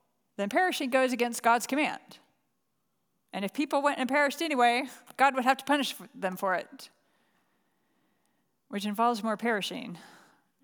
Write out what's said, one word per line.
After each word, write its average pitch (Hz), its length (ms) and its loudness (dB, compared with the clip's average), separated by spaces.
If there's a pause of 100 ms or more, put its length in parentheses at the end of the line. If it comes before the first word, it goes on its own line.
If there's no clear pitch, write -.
(360)
then 202 120 -4
perishing 311 420 2
goes 262 220 4
against 233 300 -2
God's 233 240 4
command. - 520 -4 (1120)
And 190 120 -4
if 190 80 -4
people 285 300 0
went 285 160 2
and 254 100 -2
perished 277 340 0
anyway, 247 420 2 (320)
God 269 180 4
would 254 100 -2
have 262 120 4
to - 80 -12
punish 285 300 0 (200)
them 185 220 -4
for 185 180 0
it, - 360 -8 (1800)
which 202 160 -6
involves 214 380 0
more 214 160 -2
perishing. 196 580 -4 (680)